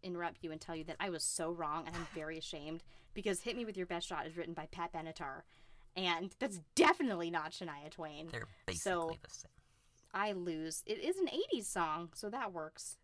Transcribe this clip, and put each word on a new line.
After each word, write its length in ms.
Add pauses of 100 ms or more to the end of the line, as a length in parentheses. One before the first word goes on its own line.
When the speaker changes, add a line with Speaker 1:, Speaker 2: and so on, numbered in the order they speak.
Speaker 1:
interrupt 400
you 80
and 100
tell 140
you 100
that 140
I 100
was 140
so 280
wrong, 360
and 80
I'm 200
very 220
Speaker 2:
<laughs> 60
Speaker 1:
ashamed, 400 (300)
because 280
Hit 160
Me 80
With 120
Your 100
Best 200
Shot 200
is 100
written 160
by 180
Pat 220
Benatar, 480 (540)
and 440
that's 220 (140)
definitely 560
not 200
Shania 400
Twain. 400
Speaker 2:
They're 160 (180)
basically 260
Speaker 1:
So, 300
Speaker 2:
the 120
same. 180 (600)
Speaker 1:
I 180
lose. 540
It 180
is 140
an 120
eighties 380
song, 460
so 160
that 240
works. 500